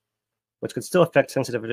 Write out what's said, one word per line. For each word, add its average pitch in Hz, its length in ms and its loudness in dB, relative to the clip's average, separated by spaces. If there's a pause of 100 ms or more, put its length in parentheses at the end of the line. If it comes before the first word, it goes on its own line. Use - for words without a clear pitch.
(600)
which - 140 -10
could 123 100 -8
still 180 160 2
affect 156 300 4
sensitive 120 420 -4